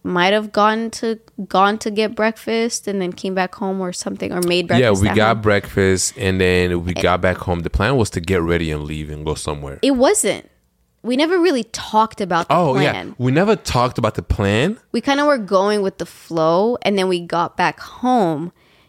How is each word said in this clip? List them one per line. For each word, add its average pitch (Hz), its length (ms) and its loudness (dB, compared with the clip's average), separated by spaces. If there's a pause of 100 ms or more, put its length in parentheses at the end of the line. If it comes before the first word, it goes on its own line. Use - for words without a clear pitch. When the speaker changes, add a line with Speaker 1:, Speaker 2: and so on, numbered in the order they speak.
Speaker 1:
might 180 300 0
have 214 200 -2
gone 220 360 0
to, 226 300 -6 (300)
gone 202 300 2
to 220 120 -6
get 214 240 -2
breakfast 226 720 -2
and 196 160 -2
then 180 100 -4
came 190 220 -8
back 185 220 -2
home 190 240 -4
or 180 120 -4
something, 190 400 -8
or 180 100 -2
made 175 280 0
Speaker 2:
Yeah, 117 80 2
Speaker 1:
breakfast 107 240 4
Speaker 2:
we 95 60 2
Speaker 1:
at 92 80 0
Speaker 2:
got 110 200 4
Speaker 1:
home. 110 60 -6
Speaker 2:
breakfast, 98 720 2
and 95 240 0
then 90 440 2
we 90 80 -2
Speaker 1:
And 85 100 -2
Speaker 2:
got 87 180 2
back 92 180 0
home. 87 220 -2
The 85 100 -6
plan 117 260 0
was 113 140 2
to 92 100 -6
get 87 220 0
ready 85 280 0
and 76 140 -4
leave 76 260 -8
and 76 140 -10
go 78 100 -4
somewhere. 71 480 -10
Speaker 1:
It 269 100 4
wasn't. 247 560 0 (540)
We 247 140 -4
never 330 240 0
really 294 240 2
talked - 560 -2
about 175 280 -2
the 147 60 2
Speaker 2:
Oh, 151 240 2
yeah. 143 140 2
Speaker 1:
plan. 92 260 -10
Speaker 2:
We 127 140 2
never 190 240 4
talked 123 420 -2
about 110 160 0
the - 80 -6
plan. 110 560 0 (140)
Speaker 1:
We 240 80 -2
kinda 277 240 0
were 285 140 2
going 202 440 2
with 190 160 -4
the - 80 -6
flow, 170 760 0
and 202 140 0
then 185 120 0
we 180 100 0
got 170 380 -4
back 170 240 0
home, 175 720 0 (360)